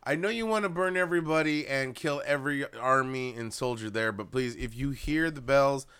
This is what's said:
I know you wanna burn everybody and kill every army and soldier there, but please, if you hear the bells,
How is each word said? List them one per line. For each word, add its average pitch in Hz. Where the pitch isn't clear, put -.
I 147
know 180
you 226
wanna 214
burn 185
everybody 160
and 135
kill 143
every 143
army 131
and 113
soldier 117
there, 110
but 101
please, 127
if 120
you 135
hear 156
the 143
bells, 139